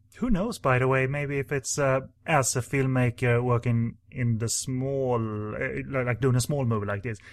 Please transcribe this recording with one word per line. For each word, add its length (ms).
Who 120
knows, 300
by 200
the 80
way, 200
maybe 320
if 120
it's, 260
uh, 240
as 300
a 60
filmmaker 840
working 540
in 260
the 100
small, 680
uh, 420
li-, 260
like, 160
doing 140
a 60
small 240
movie 200
like 180
this, 140